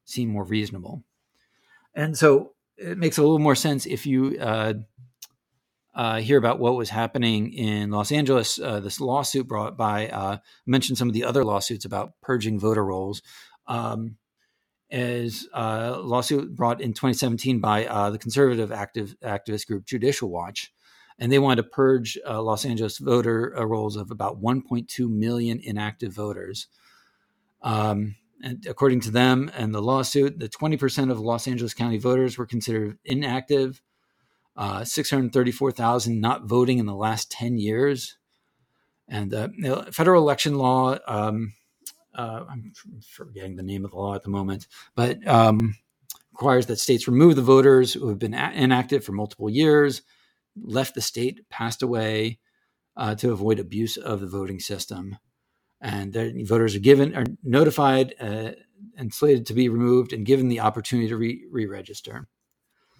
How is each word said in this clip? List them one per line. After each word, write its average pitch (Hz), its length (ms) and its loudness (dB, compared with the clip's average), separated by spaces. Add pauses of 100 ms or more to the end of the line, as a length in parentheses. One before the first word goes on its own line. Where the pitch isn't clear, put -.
seem 120 240 -4
more 101 140 -4
reasonable. 101 600 -6 (880)
And 151 220 -4
so 147 380 6 (240)
it 175 180 -10
makes 165 220 0
a - 20 2
little 156 180 6
more 147 160 6
sense 139 300 0
if - 220 -8
you, 131 340 0
uh, 110 320 -2 (1200)
uh, 113 260 -2
hear 131 180 4
about 117 200 2
what 123 180 2
was 113 120 -4
happening 113 640 0
in 107 380 -2
Los 104 200 -2
Angeles, 135 480 2
uh, 107 220 -4
this 98 220 -8
lawsuit 131 440 -2
brought 104 300 -6
by, 107 320 -2
uh, 101 280 -6
I - 40 -14 (240)
mentioned 127 320 0
some 123 120 0
of 110 60 -2
the 120 100 0
other 123 200 2
lawsuits 101 400 -2
about 98 380 -8
purging 110 360 -2
voter 107 260 0
rolls, 95 360 -4 (460)
um, 113 500 -6 (720)
is 120 640 -4
a 113 460 -4
lawsuit 123 560 -2
brought 120 260 0
in 123 140 -4
twenty 131 200 0
seventeen 120 460 0
by, 107 240 0
uh, 104 240 -2
the 107 100 -4
conservative 117 520 2
activ-, 104 520 -8
activist 104 440 -6
group 104 180 -4
Judicial 123 460 -2
Watch. 87 420 -10 (460)
And 120 140 0
they 139 80 6
wanted 127 240 4
to - 40 -12
purge, 131 480 2 (100)
uh, 110 140 -4
Los 110 240 -2
Angeles 110 340 -4
voter, 120 600 0
uh, 117 60 -2
rolls 107 320 -4
of 104 140 -10
about 98 280 -6
one 120 240 0
point 120 260 -6
two 123 200 -4
million 117 540 -2
inactive 104 520 -8
voters. 101 540 -10 (920)
Um, 107 540 -2 (260)
and 123 260 -12
according 127 340 2
to 107 100 -6
them 127 460 4
and 107 180 -4
the 104 80 -2
lawsuit, 139 560 0
the 113 100 -8
twenty 156 280 -2
percent 131 340 0
of 117 80 -2
Los 117 300 -2
Angeles 120 260 -4
County 117 240 -2
voters 127 400 2
were 120 80 -6
considered 107 580 -4
inactive, 131 800 -2 (720)
uh, 101 280 -4
six - 260 -4
hundred 131 220 0
thirty-four 127 400 2
thousand 117 480 0
not 120 240 -2
voting 123 340 2
in 110 80 -2
the 101 80 -8
last 110 380 -4
ten 117 260 -4
years. 120 580 -2 (920)
And, 104 260 -6
uh, 110 220 -4
you 196 80 -8
know, 131 260 -2
federal 170 320 6
election 143 340 2
law, 131 420 2 (100)
um, 107 440 -2 (600)
uh, 117 340 -8
I'm 110 280 -14
f-, - 280 -20
forgetting 95 520 -14
the 92 80 -10
name 98 200 -6
of 98 60 -10
the 87 60 -14
law 98 180 -4
at 98 80 -8
the 101 80 -10
moment, 98 380 -4 (260)
but, 120 320 0
um, 113 500 6 (540)
requires 127 360 2
that 117 120 -4
states 123 300 0
remove 147 260 8
the 135 80 2
voters 131 500 8
who - 160 -6
have 101 120 -4
been 110 140 -4
a-, 135 200 -4
inactive 127 500 2
for 104 60 -10
multiple 107 400 -6
years, 147 520 4 (580)
left 131 340 -4
the 117 60 -6
state, - 480 -6
passed 113 340 -6
away, 113 560 -2 (580)
uh, 107 200 -4
to 123 160 0
avoid 104 260 0
abuse 101 380 -6
of 104 240 -6
the 95 80 -10
voting 95 320 -8
system. 98 560 -10 (640)
And 101 320 -8
their 113 200 -4 (120)
voters 113 300 2
are 101 60 -4
given, 139 340 8
are 123 120 -2 (160)
notified, 131 800 4
uh, 110 320 -6 (440)
and 120 180 -8
slated 139 320 4
to 110 80 -8
be 123 140 4
removed 120 440 2
and 107 140 -6
given 131 220 4
the 117 120 -2
opportunity 110 480 0
to 113 80 -4
re-, 117 340 -4
re-register. 107 800 -8 (720)